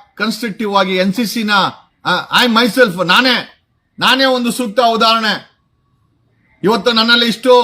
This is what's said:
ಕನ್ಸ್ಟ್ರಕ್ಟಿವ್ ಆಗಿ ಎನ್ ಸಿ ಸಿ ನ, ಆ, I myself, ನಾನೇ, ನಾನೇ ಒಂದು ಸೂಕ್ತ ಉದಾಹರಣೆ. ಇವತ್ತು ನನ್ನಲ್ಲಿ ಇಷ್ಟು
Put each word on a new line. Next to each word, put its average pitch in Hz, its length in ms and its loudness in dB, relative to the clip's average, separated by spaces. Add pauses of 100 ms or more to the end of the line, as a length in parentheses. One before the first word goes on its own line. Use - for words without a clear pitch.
(160)
ಕನ್ಸ್ಟ್ರಕ್ಟಿವ್ 214 600 -6
ಆಗಿ 190 200 0
ಎನ್ 185 180 0
ಸಿ 240 120 -4
ಸಿ 226 180 -6
ನ, 208 80 -4 (540)
ಆ, 170 380 -2
I 247 40 2
myself, 220 600 0
ನಾನೇ, 226 580 0 (340)
ನಾನೇ 254 260 0
ಒಂದು 247 260 0
ಸೂಕ್ತ 247 280 -4
ಉದಾಹರಣೆ. 226 840 0 (1000)
ಇವತ್ತು 220 280 0
ನನ್ನಲ್ಲಿ 233 340 0
ಇಷ್ಟು 247 380 2